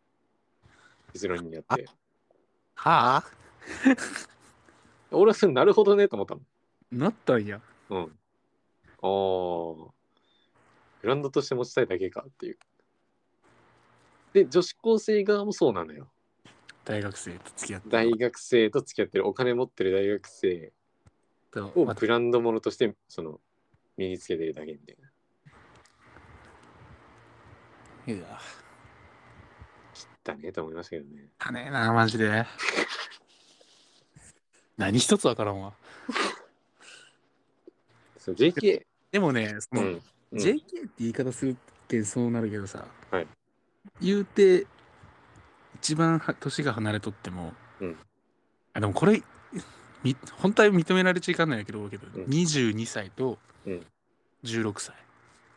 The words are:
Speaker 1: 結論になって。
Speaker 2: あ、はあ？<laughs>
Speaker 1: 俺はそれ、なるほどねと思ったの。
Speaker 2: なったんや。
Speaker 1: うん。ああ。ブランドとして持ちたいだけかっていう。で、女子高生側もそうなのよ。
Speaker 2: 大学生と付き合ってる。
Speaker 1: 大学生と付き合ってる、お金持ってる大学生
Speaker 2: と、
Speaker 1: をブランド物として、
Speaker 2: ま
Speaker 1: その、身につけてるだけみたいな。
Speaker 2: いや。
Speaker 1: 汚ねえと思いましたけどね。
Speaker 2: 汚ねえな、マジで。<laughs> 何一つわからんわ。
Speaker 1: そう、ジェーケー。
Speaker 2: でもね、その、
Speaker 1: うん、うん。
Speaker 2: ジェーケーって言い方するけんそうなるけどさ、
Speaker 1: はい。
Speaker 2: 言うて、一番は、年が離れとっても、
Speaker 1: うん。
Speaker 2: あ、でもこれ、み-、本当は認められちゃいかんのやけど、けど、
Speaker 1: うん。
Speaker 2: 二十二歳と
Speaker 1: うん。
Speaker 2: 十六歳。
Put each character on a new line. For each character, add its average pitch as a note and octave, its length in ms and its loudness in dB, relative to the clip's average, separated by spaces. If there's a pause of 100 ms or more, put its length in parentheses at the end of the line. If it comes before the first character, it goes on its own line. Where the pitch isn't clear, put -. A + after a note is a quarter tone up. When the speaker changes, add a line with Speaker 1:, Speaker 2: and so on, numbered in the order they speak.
(1120)
Speaker 1:
結 F#2 140 -10
論 F2 160 -4
に E2 80 -12
な D#2+ 100 -14
っ - 20 -18
て。 B2 260 -4 (880)
Speaker 2:
あ、 - 140 -14
は C3 260 6
あ？ D3+ 80 0 (1900)
<laughs> - 0 -
Speaker 1:
俺 G3 180 8
は G#3 60 6
そ - 120 4
れ、 E3 60 4
な B2+ 120 4
る G3+ 80 8
ほ G#3+ 120 6
ど G3+ 120 6
ね G3+ 120 4
と - 80 -4
思 G2+ 80 -2
っ - 20 -12
た - 80 -12
の。 - 60 -16 (500)
Speaker 2:
な C3 200 0
っ - 20 -8
た - 240 0
ん G#2+ 100 -2
や。 G#2 160 -10 (260)
Speaker 1:
う G2 100 -4
ん。 F2 40 -4
あ - 0 -
あ。 E2 60 -8 (3000)
ブ G2+ 80 -2
ラ C3 60 4
ン D3 80 -4
ド C#3 80 -4
と D3 100 0
し C#3 80 -6
て C#3 60 -2
持 B2 100 -2
ち - 80 -16
た C3 100 2
い A2+ 40 2
だ F#2 120 -4
け F#2 120 -4
か - 160 -12
っ C3+ 40 -20
て - 160 -14
い - 60 -10
う。 - 60 -18 (1700)
で、 F#3+ 160 6
女 C#3 120 4
子 F3 140 -2
高 A3 240 2
生 G#3 260 0
側 G3+ 200 0
も G#3 80 -4
そ D#3 180 2
う - 20 -2
な F2+ 120 -4
の D#2 80 -16
よ。 - 180 -20 (760)
Speaker 2:
大 G#2+ 160 -6
学 G2+ 160 -8
生 F2+ 220 -14
と - 180 -20
付 - 120 -12
き G2+ 60 -10
合 F#2 40 -12
っ - 20 -14
て G#2 60 -20
る。 G#2+ 60 -4
Speaker 1:
大 A2+ 260 4
学 A#2+ 200 -4
生 A2+ 320 4
と - 100 0
付 - 160 -14
き G#2+ 80 2
合 - 20 -8
っ - 20 -14
て - 100 0
る、 A#2+ 80 2
お G#2 60 0
金 B2 220 0
持 B2 100 0
っ A#2+ 60 -14
て - 140 -6
る F#2 80 2
大 G2 160 2
学 G#2 180 -4
生 F2+ 460 -4 (800)
Speaker 2:
と、 G2+ 240 -10
Speaker 1:
を C3 180 2
ブ A2 120 -2
ラ A#2 120 4
ン A#2+ 120 0
ド A#2+ 100 4
物 A2+ 200 0
と A2 100 -4
し - 60 -14
て、 A#2+ 120 2
Speaker 2:
ま G2+ 60 -6 (140)
Speaker 1:
そ - 140 -12
の、 D#2 180 -12 (560)
身 F#2+ 120 -4
に F2+ 100 -6
つ - 80 -18
け F2+ 100 -4
て D#2+ 80 -4
る D#2+ 80 -6
だ D#2 140 -12
け D#2 60 -14
み D2 80 -16
た - 120 -20
い - 80 -20
な。 C#3 100 -20 (3000)
Speaker 2:
い G2+ 80 -8
や。 F2 180 -18 (1900)
Speaker 1:
汚 D#2+ 100 -8
ね D2 140 -14
え - 40 -12
と E2+ 100 -8
思 D#2+ 100 -10
い - 20 -14
ま E2 80 -12
し - 40 -16
た - 40 -18
け E2 100 -10
ど C#2+ 140 -20
ね。 D2 140 -20 (120)
Speaker 2:
汚 - 120 -8
ね A#2+ 160 -12
え - 20 -12
な、 A#2 220 0
マ A2+ 140 4
ジ A2+ 120 -2
で。 A2 280 0
<laughs> - 80 -18 (2250)
何 G2+ 220 0
一 G3+ 180 4
つ - 100 0
わ B2 80 2
か A2 100 -4
ら G#2 80 -4
ん F#2+ 80 -8
わ。 G2 140 -14 (2500)
Speaker 1:
そ - 140 -8
う、 - 20 -4
ジ A2+ 120 4
ェ F3 60 4
ー - 80 -4
ケ - 260 2 (240)
ー。 - 20 -18
Speaker 2:
で G3 60 2
も E3+ 140 2
ね、 G#2+ 280 -2
そ - 140 -14
の、 A2 80 0
Speaker 1:
う - 40 0
ん、 E2+ 160 -6 (300)
う - 40 -8
ん。 - 20 -6
Speaker 2:
ジ G#2+ 120 2
ェ B3 40 2
ー D#4 100 -6
ケ E4+ 180 -14
ー - 20 -12
っ A3 40 -14
て - 100 -20
言 A#2 100 -2
い A2+ 40 -4
方 B2+ 200 -4
す C3+ 140 -4
る B2+ 100 -2 (320)
け B2 80 -2
ん A2 80 0
そ B2 160 -4
う A#2+ 100 0
な A#2 100 -2
る A2 100 -2
け G#2 80 -8
ど G2 80 -8
さ、 - 200 -14 (240)
Speaker 1:
は F#2 100 0
い。 D#2 80 -8 (720)
Speaker 2:
言 G3 180 2
う G3+ 60 -2
て、 F#3+ 420 6 (1080)
一 - 180 -4
番 E3 240 2
は、 - 160 -4
年 - 280 -8
が C3+ 120 -2
離 G#2+ 180 -2
れ G#2 80 -2
と G#2+ 100 -8
っ - 20 -12
て - 180 -14
も、 F2 240 -10 (260)
Speaker 1:
う G2 60 -8
ん。 E2 120 -10 (760)
Speaker 2:
あ、 - 60 -4
で G#2+ 60 0
も G2+ 60 -2
こ - 140 2
れ、 G#3 160 4 (800)
み-、 B2+ 120 0 (180)
本 F#3+ 200 0
当 A3 100 6
は G#3+ 60 10
認 F#3 260 4
め F#3 80 4
ら F#3 100 4
れ F3+ 80 -2
ち F3 100 -6
ゃ - 20 2
い - 20 2
か E3 120 2
ん - 20 0
の C3 80 -2
や G#2 80 -8
け G#2+ 80 -14
ど、 G#2 160 -10
け G2+ 80 -12
ど、 - 160 -16
Speaker 1:
う F#2+ 120 -8
ん。 - 40 -10
Speaker 2:
二 D#3+ 180 2
十 C3+ 260 2
二 A2+ 140 -4
歳 G2+ 240 -10
と B2+ 280 -6 (260)
Speaker 1:
う G2 80 -8
ん。 F2 140 -10 (560)
Speaker 2:
十 A2+ 200 -4
六 G#2 180 -4
歳。 - 140 -12 (640)